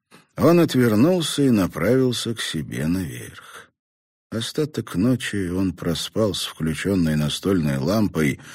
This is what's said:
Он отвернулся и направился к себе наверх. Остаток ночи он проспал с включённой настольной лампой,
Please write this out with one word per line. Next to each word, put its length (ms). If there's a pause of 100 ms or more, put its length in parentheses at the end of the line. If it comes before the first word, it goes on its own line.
(380)
Он 220
отвернулся 840
и 80
направился 840
к 60
себе 440
наверх. 880 (600)
Остаток 640
ночи 540
он 240
проспал 600
с 100
включённой 720
настольной 640
лампой, 600 (160)